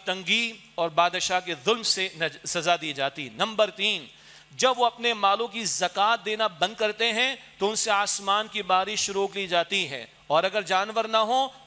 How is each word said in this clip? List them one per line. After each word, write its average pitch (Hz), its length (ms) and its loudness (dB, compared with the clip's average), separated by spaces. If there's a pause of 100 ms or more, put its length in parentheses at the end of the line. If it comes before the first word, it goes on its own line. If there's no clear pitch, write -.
तंगी 202 720 -2
और 170 160 0
बादशाह 175 500 2
के 175 140 -6
जुल्म 208 280 0
से 190 340 0
नज-, 160 280 -4
सज़ा 170 320 2
दी 151 160 -6
जाती। 139 440 -6
नंबर 208 340 0
तीन, 196 360 -4 (460)
जब 247 240 2
वो 247 80 2
अपने 233 300 0
मालों 208 340 2
की 220 160 -8
ज़कात 196 560 0
देना 214 280 -2
बंद 180 280 -2
करते 220 360 0
हैं 254 460 -2
तो 190 100 2
उनसे 220 240 0
आसमान 202 560 0
की 214 160 -6
बारिश 190 460 0
रोक 196 240 -2
ली 196 140 -4
जाती 175 360 2
है, 131 220 -8 (200)
और 160 180 4
अगर 196 200 0
जानवर 208 440 0
ना 220 120 4
हो 254 320 0 (140)